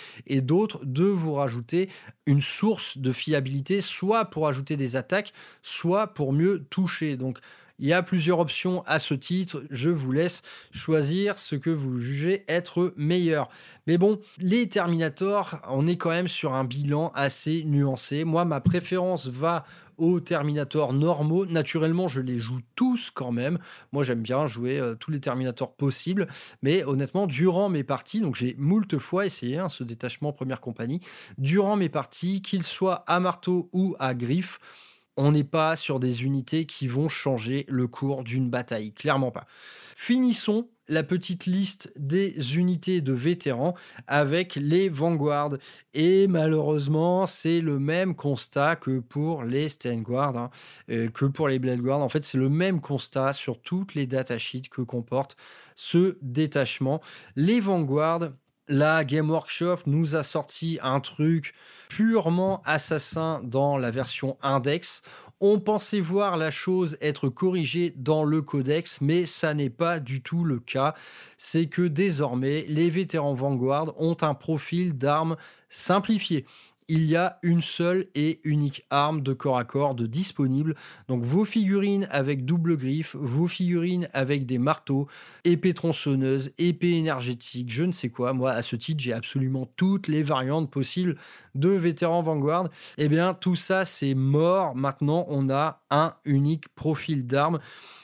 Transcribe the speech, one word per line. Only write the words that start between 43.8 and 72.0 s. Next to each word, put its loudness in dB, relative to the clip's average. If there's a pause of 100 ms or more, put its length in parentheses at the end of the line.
avec 2
les 2
Vanguards. 0 (360)
Et 6
malheureusement, 4
c'est 0
le 0
même 0
constat 0
que -2
pour -4
les 0
Steenguard, -2
hein, -6 (400)
euh, 0
que -2
pour 2
les 2
Blade 0
Guard. 0
En 0
fait, -2
c'est -4
le 4
même 2
constat -2
sur -8
toutes -4
les 0
datasheets -4
que -6
comporte -4 (400)
ce 2
détachement. -2 (340)
Les 2
Vanguards, 0 (380)
la 4
Game 0
Workshop -2
nous 2
a 0
sorti -4
un 2
truc 0 (360)
purement 2
assassin -2
dans 0
la -2
version -4
Index. 0 (400)
On 6
pensait 0
voir 0
la 0
chose 0
être 0
corrigée 0
dans 2
le 2
codex, -2
mais 2
ça -2
n'est -2
pas -2
du -6
tout -2
le 0
cas. 0 (440)
C'est 0
que -2
désormais, 0